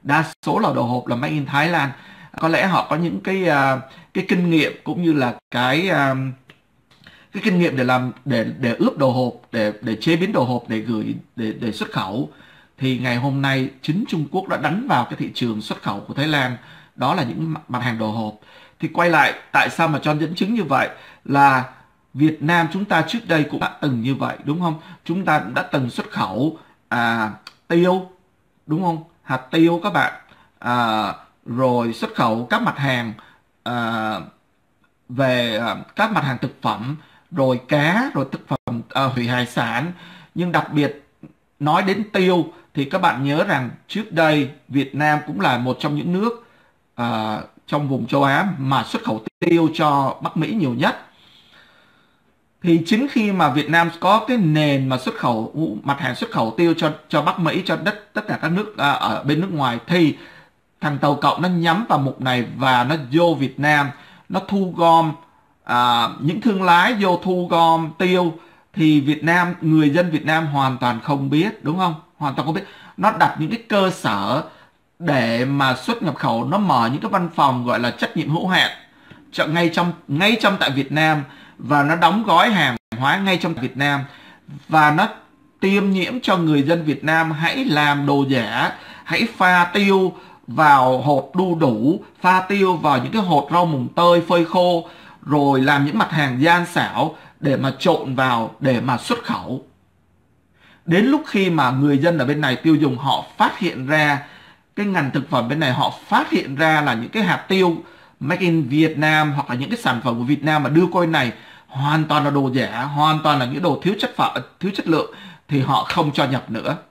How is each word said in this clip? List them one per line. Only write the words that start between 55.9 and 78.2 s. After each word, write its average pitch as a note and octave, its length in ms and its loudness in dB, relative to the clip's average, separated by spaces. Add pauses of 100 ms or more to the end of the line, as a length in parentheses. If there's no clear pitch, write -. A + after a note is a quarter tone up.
hàng C3 160 -4
xuất - 160 -8
khẩu A2 260 -2
tiêu E3+ 200 4
cho, D#3+ 140 0 (180)
cho D3+ 120 2
Bắc F#3+ 180 -2
Mỹ, E3 260 0
cho A#3+ 100 0
đất, G#3 380 -6
tất G#3+ 140 -4
cả B2 140 -6
các D#3+ 100 -2
nước, G3+ 260 -4
à, C#3+ 140 0
ở G#2+ 320 -4
bên D3+ 180 0
nước F#3+ 120 -4
ngoài, B2 340 -2
thì E3 280 2 (640)
thằng D3 160 -2
Tàu C#3+ 180 2
Cộng C#3+ 260 0
nó F3+ 80 0
nhắm E3+ 400 0
vào D#3 100 2
mục C3 220 -2
này B2 240 -2 (120)
và B2+ 260 2
nó D3 120 0 (160)
vô E3 280 4
Việt C3+ 200 -4
Nam, C#3+ 300 2 (400)
nó F#3+ 180 -2
thu F#3+ 300 -2
gom, E3 360 4 (500)
à, A#2+ 460 0 (100)
những E3+ 220 -2
thương F#3+ 220 0
lái F3+ 300 4
vô F#3+ 300 2
thu F3+ 240 -2
gom E3 500 2
tiêu. F3+ 360 2 (400)
Thì D#3 280 4
Việt D3 220 0
Nam, F3 380 2
người D#3 280 4
dân E3+ 220 2
Việt D3 140 -4
Nam D#3+ 220 0
hoàn C3+ 300 0
toàn A#2+ 220 -2
không C#3 300 -2
biết, F3+ 340 0
đúng D#3 140 -4
không? F3+ 180 -2 (220)
Hoàn C#3 180 -4
toàn C#3 100 -4
không D#3 100 -2
biết. - 80 -6 (340)
Nó F#3+ 140 2
đặt E3 280 0
những D#3 100 -2
cái A3+ 100 -4 (100)
cơ G3 200 2
sở A2 540 -2 (560)
để B2+ 460 0
mà C3+ 300 0
xuất - 280 -6
nhập D3 120 -2
khẩu A#2+ 300 -2
nó D#3+ 120 0
mở C3+ 340 2
những C#3+ 100 -4
cái F#3+ 100 -6
văn F3+ 240 -2
phòng B2+ 300 2
gọi A#2 140 0
là A#2+ 120 0
trách - 260 -6
nhiệm C#3+ 120 -2